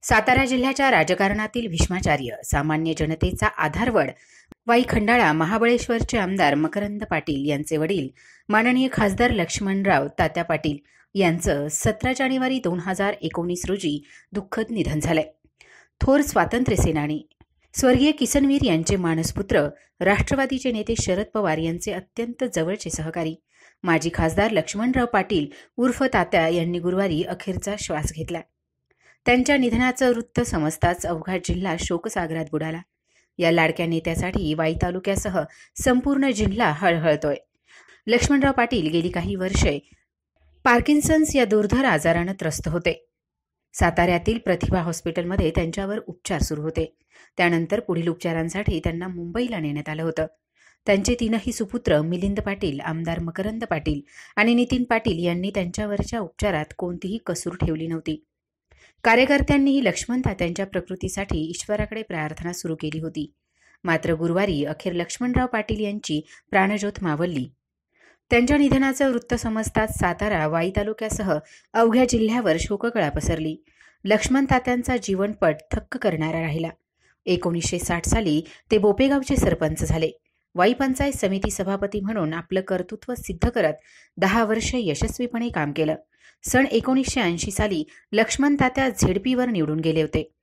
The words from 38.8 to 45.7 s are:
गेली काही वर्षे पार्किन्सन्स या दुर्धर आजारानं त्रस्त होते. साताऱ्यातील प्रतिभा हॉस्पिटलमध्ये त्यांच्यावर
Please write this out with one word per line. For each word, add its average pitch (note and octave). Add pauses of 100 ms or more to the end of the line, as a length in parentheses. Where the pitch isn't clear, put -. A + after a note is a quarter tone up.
गेली E3+
काही F#3
वर्षे F#3 (840)
पार्किन्सन्स D4
या B3
दुर्धर G#3+
आजारानं E3+
त्रस्त E3
होते. E3+ (680)
साताऱ्यातील F3
प्रतिभा F3+
हॉस्पिटलमध्ये F3
त्यांच्यावर F#3+